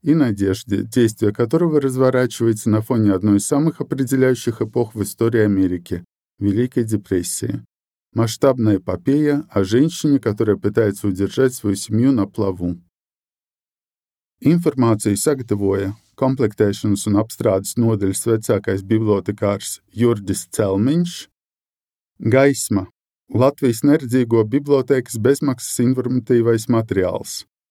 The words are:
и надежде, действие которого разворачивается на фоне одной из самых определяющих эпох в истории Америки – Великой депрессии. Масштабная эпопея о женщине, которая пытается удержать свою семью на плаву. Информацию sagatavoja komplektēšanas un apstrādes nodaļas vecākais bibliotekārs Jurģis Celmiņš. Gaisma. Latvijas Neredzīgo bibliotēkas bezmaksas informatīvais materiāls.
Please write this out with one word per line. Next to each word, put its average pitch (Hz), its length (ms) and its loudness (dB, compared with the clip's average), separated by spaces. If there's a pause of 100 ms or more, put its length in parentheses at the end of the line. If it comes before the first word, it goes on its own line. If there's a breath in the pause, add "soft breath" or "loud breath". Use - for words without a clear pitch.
и 151 140 2
надежде, 101 680 0
действие 110 500 0
которого 151 480 0
разворачивается 127 880 0
на 107 120 2
фоне 110 300 2
одной 101 240 2
из 98 100 -2
самых 156 340 0
определяющих 131 800 0
эпох 113 360 -4
в 104 80 -4
истории 113 380 0
Америки – 92 640 0 (360)
Великой 113 420 0
депрессии. 101 840 -4 (500)
Масштабная 113 640 0
эпопея 143 720 -2
о 101 120 0
женщине, 139 560 0
которая 107 380 0
пытается 104 500 -2
удержать 98 460 0
свою 101 240 -4
семью 113 360 0
на 101 140 0
плаву. 90 540 -4 (1600)
Информацию 123 760 2
sagatavoja 101 760 -2 (240)
komplektēšanas 107 920 0
un 104 120 2
apstrādes 104 560 -2
nodaļas 104 480 0
vecākais 104 560 0
bibliotekārs 101 1040 -2 (100)
Jurģis 104 560 -2
Celmiņš. 127 800 -2 (880)
Gaisma. 123 680 2 (420)
Latvijas 123 560 0
Neredzīgo 123 640 2
bibliotēkas 135 720 0
bezmaksas 135 640 0
informatīvais 120 880 0
materiāls. 95 720 -2 (260)